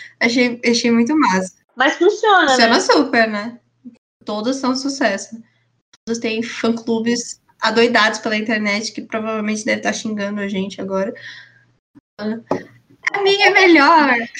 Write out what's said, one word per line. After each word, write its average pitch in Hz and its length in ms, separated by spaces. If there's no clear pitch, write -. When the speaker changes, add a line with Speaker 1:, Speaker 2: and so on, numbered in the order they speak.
Speaker 1:
Achei, 240 440
achei 233 260
muito 233 260
massa. 190 380
Speaker 2:
Mas 277 200
funciona, 370 540
Speaker 1:
Funciona 240 260
Speaker 2:
né? 349 60
Speaker 1:
super, 262 480
né? 220 320
Todas 214 320
são 262 200
sucesso. 233 600
Todas 233 160
têm 220 220
fã-clubes 233 1000
adoidados 220 600
pela 214 160
internet, 214 560
que - 100
provavelmente 214 640
deve 214 180
tá 214 100
xingando 208 480
a 196 80
gente 196 320
agora. 190 340
A - 1040
minha 403 240
é 381 40
melhor. 320 680